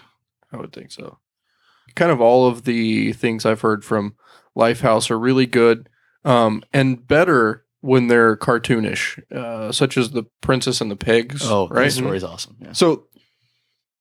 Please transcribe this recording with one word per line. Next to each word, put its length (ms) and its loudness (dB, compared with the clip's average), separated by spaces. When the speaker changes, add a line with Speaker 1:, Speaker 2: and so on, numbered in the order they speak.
Speaker 1:
I 60 -14
would 160 -16
think 180 -20
so. 260 -20
Kind 160 2
of 100 2
all 260 6
of 180 -2
the 480 0
things 320 -4
I've 160 0
heard 220 -2
from 320 -4
Lifehouse 540 0
are 100 -2
really 280 2
good, 420 2
um, 400 2
and 340 0
better 580 2
when 260 2
they're 300 4
cartoonish, 840 -2
uh, 400 -10
such 260 -6
as 140 -4
The 140 -8
Princess 400 -4
and 100 -8
the 40 -8
Pigs, 500 -2
Speaker 2:
Oh, 240 0
Speaker 1:
right? 160 0
Speaker 2:
that 60 0
story's 320 -6
awesome, 380 -14
yeah. 120 -20
Speaker 1:
So 340 0